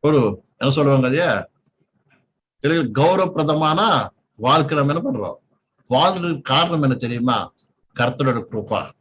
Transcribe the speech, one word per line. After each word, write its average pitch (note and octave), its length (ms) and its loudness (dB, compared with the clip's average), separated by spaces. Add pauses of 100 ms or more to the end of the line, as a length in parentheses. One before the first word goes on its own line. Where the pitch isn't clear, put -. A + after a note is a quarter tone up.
ஒரு D3 160 4 (380)
என்ன C3 180 0
சொல்லுவாங்க, C#3 340 2
அதையா E3 200 0 (1700)
கௌரவப்பிரதமான E3 800 2 (600)
வாழ்க்கை D3 380 2
நம்ம C#3+ 160 0
என்ன E3+ 100 -4
பண்றோம், A2 340 -6 (520)
வாழ்றதுக்கு E3+ 640 0
காரணம் D#3+ 340 2
என்ன B2+ 180 2
தெரியுமா? A#2+ 340 -2 (580)
கர்த்தரோட B2 440 -2 (100)
கிருபா. G#2 320 -4 (200)